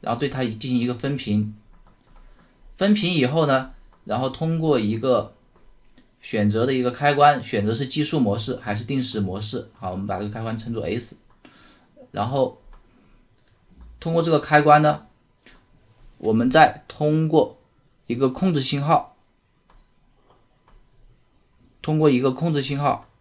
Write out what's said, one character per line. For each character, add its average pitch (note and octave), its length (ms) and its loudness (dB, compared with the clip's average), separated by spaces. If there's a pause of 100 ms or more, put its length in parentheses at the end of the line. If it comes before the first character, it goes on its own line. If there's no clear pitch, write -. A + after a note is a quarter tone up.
然 A2+ 120 -4
后 A#2+ 60 -6
对 C#3+ 80 -4
它 C3 160 -4
进 A2 160 -6
行 B2+ 180 -2
一 A#2+ 80 0
个 B2 80 -2
分 C#3 220 -6
频。 G#2+ 400 -2 (1200)
分 G3+ 180 2
频 F3+ 220 0
以 C3+ 100 4
后 D3+ 200 2
呢， C3 260 0 (320)
然 G#2+ 160 -4
后 C3 100 -2
通 D#3+ 300 -4
过 D#3 180 2
一 A2 200 0
个 A#2 360 0 (880)
选 G#2 280 0
择 A2 160 0
的 C3+ 80 0
一 B2+ 80 0
个 B2 100 0
开 D3 220 0
关， C#3+ 300 4
选 G#2 220 -2
择 A2 80 0
是 B2+ 140 -4
计 D3+ 160 -4
数 D3 160 -2
模 G#2+ 180 0
式 B2 240 -6
还 G#2 140 -6
是 G#2+ 100 -8
定 C3+ 160 -4
时 A2+ 180 -6
模 F#2+ 220 -4
式。 - 320 -8
好， F#2 180 -10
我 F#2 40 -6
们 G2 100 -8
把 F#2+ 120 -6
这 G2+ 60 -6
个 G#2 60 -6
开 A2+ 120 -10
关 A2+ 160 -6
称 A2 160 -8
作 A2 100 -6
S。 A2 340 -6 (920)
然 G#2+ 180 -4
后 C3+ 320 -2 (1400)
通 E3 140 -6
过 E3 80 2
这 E3 80 0
个 D3+ 100 4
开 D3 220 4
关 D3+ 200 6
呢， D3+ 260 0 (1120)
我 A2 120 -2
们 A#2 180 2
再 D3+ 380 4
通 D#3 400 0
过 D3+ 320 2 (480)
一 A#2+ 80 -4
个 C3 140 2
控 F3+ 240 -2
制 C#3+ 80 0
信 C#3 200 -4
号， D3+ 360 -2 (2750)
通 D#3 180 -2
过 D3+ 100 6
一 B2 120 4
个 C3 100 2
控 D#3+ 220 -2
制 C#3+ 80 0
信 C#3 180 -6
号。 - 300 -2 (120)